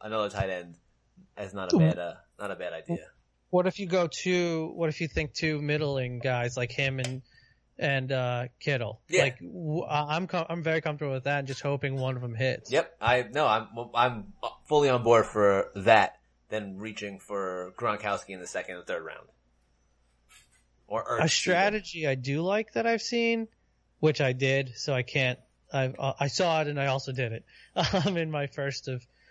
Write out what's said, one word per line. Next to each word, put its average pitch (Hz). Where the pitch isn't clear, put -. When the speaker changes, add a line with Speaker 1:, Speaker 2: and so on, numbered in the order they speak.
Speaker 1:
another 107
tight 98
end 87
is 98
not 95
a -
bad, 160
uh, 87
not 101
a 95
bad 87
idea. 82
Speaker 2:
What 180
if 185
you 202
go 175
two, 175
what 165
if 156
you 165
think 151
two 156
middling 139
guys 123
like 123
him 135
and, 131
and, 135
uh, 123
Kittle? 120
Speaker 1:
Yeah. 175
Speaker 2:
Like, -
w-, 175
I, 147
I'm 180
com-, 170
I'm 170
very 160
comfortable 147
with 131
that 143
and 139
just 135
hoping 139
one 131
of 123
them 120
hits. 127
Speaker 1:
Yep. -
I, 123
no, 143
I'm, 110
I'm 117
fully 147
on 123
board 113
for 101
that, 101
than 101
reaching 101
for 92
Gronkowski 104
in 95
the 90
second 90
or 90
third 87
round. 76
Or 110
Ertz -
Speaker 2:
A -
Speaker 1:
even. 160
Speaker 2:
strategy 185
I 135
do 135
like 208
that 226
I've 226
seen, 233
which 156
I 135
did, 135
so -
I 127
can't, 127
I, 135
uh, 135
I 143
saw 160
it 151
and 147
I 139
also 135
did 123
it, -
<laughs> 175
um, 196
in 160
my 143
first 139
of 127